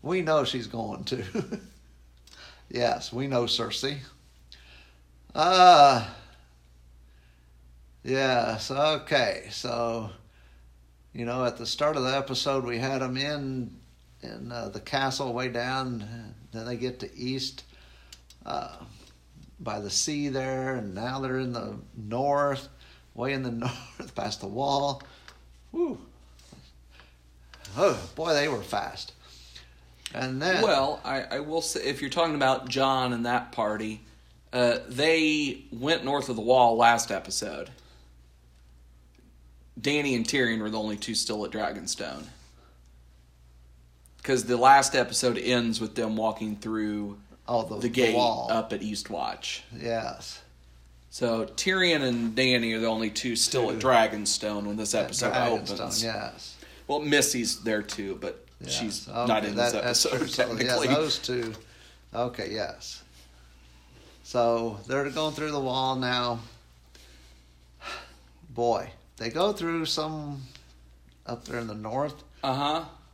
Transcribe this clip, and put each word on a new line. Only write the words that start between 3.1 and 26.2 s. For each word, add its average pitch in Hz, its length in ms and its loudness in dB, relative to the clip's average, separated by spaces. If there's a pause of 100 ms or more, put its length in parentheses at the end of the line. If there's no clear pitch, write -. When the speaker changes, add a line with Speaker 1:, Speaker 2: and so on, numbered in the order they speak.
Speaker 1:
we 135 140 -2
know 123 160 2
Cersei. 117 560 -2 (1400)
Uh, 156 680 12 (2000)
yes, 123 680 0
okay, 139 800 0
so, 117 580 -4 (1040)
you 120 120 -6
know, 117 200 -2
at 117 120 -2
the 117 100 -10
start 147 280 0
of 135 80 0
the 131 140 0
episode, 135 480 -2
we 120 140 -4
had 135 240 -2
'em 127 140 -4
in, 135 580 -4 (480)
in, 120 280 -12
uh, 117 180 -8
the 104 100 -10
castle 135 520 -2
way 127 180 -2
down, 117 840 -4 (180)
then 113 140 -8
they 123 100 -4
get 123 260 -6
to - 140 -10
east, 131 480 -6 (840)
uh, - 300 -8 (840)
by 107 200 -6
the 101 120 -6
sea 147 380 -2
there, 131 460 -2
and 101 200 -6
now 127 240 -6
they're 131 200 -2
in 123 140 -4
the 107 220 -8 (200)
north, 135 720 0 (460)
way 127 200 -2
in 135 100 -4
the 120 80 -4
<laughs> 117 480 -6
north, - 160 -14
past - 260 -6
the 98 60 -10
wall. 139 560 0 (680)
Woo. 330 280 -2 (1800)